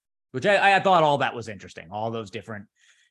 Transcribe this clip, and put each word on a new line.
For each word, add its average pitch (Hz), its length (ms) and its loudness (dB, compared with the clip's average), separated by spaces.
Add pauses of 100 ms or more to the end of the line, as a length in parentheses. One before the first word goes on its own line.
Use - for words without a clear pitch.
(320)
which 127 140 -6
I, 196 300 4
I 190 40 4
thought 180 240 4
all 143 140 4
that 127 180 -2
was 110 140 -12
interesting, 90 420 -16
all 110 200 -6
those 113 180 -8
different, 104 380 -14 (440)